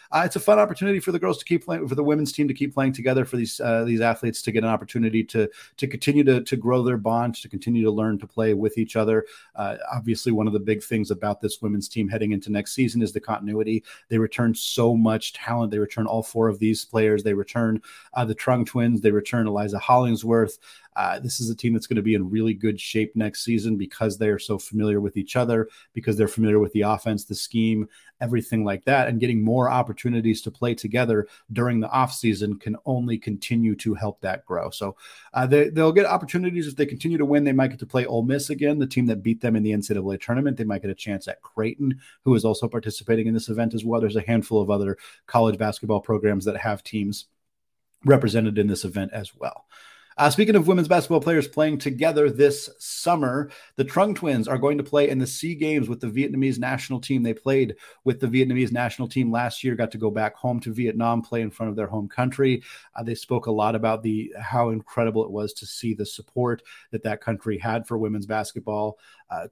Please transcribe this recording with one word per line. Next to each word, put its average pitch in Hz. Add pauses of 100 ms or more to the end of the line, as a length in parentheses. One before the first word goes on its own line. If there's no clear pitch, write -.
(120)
Uh, 160
it's -
a -
fun 208
opportunity 202
for -
the 170
girls 185
to -
keep 170
playing, 165
for 131
the 147
women's 147
team 147
to 135
keep 139
playing 135
together, 131
for -
these, 113
uh, 117
these 113
athletes 117
to 113
get 113
an 113
opportunity 110
to, 110 (280)
to 131
continue 143
to, 127
to -
grow 120
their 123
bonds, 113
to -
continue 113
to 110
learn 107
to 98
play 110
with 107
each 113
other. 110 (300)
Uh, 101 (140)
obviously, 113
one 107
of 104
the 104
big 104
things 107
about 104
this -
women's 104
team 107
heading 107
into 101
next 104
season 120
is 107
the 104
continuity. 107 (260)
They 113
return 113
so 117
much 110
talent. 117
They 104
return 107
all 110
four 113
of 101
these 110
players. 107
They 107
return, 110 (320)
uh, 123
the 110
Trung 123
twins. 117
They 107
return 107
Eliza 104
Hollingsworth. 117 (360)
Uh, 92
this 127
is 117
a 113
team 117
that's 107
gonna 107
be 110
in 95
really 110
good 104
shape -
next 104
season 113
because 98
they 107
are 101
so 101
familiar 104
with 101
each -
other, 117 (260)
because 113
they're 104
familiar 107
with 104
the 107
offense, 104
the -
scheme, 110 (320)
everything 117
like 98
that, 135
and 117
getting 117
more 123
opportunities 117
to -
play 120
together 110 (240)
during 120
the 110
offseason 107
can 110
only 120
continue 110
to 107
help 101
that 95
grow. 87
So, 98 (380)
uh, 127
they, 147
they'll 160
get 190
opportunities. 175
If 139
they 147
continue 156
to 147
win, 143
they 139
might 131
get 120
to -
play 127
Ole 117
Miss 135
again, 147
the 135
team 127
that 104
beat 113
them 113
in 107
the 107
N 104
C 104
double 98
A 95
tournament. 131
They 117
might 101
get 98
a 92
chance 98
at -
Creighton, 131 (240)
who 131
is 110
also 110
participating 113
in 113
this 113
event 113
as 107
well. 113
There's 107
a 110
handful 113
of 95
other 98 (260)
college 113
basketball 107
programs 104
that 104
have 104
teams 104 (800)
represented 110
in 101
this 98
event 95
as 104
well. - (500)
Uh, 147
speaking 208
of 165
women's 180
basketball 165
players 156
playing 156
together 147
this 139
summer, 143 (280)
the 135
Trung 190
twins 131
are 127
going 143
to 143
play 143
in 135
the 131
SEA 160
Games 147
with 117
the 123
Vietnamese 131
national 127
team. 127
They 113
played 135 (260)
with 131
the 135
Vietnamese 127
national 120
team 120
last 117
year, 127
got 113
to -
go 107
back 107
home 123
to 117
Vietnam, 117
play 117
in 110
front 110
of 104
their 107
home 104
country. 127 (340)
Uh, 117
they 113
spoke -
a 113
lot 107
about 113
the, 107
how 120
incredible 110
it 95
was 104
to -
see 110
the 104
support 120 (300)
that 110
that 107
country 107
had 113
for 117
women's 107
basketball. 107 (320)
Uh, 87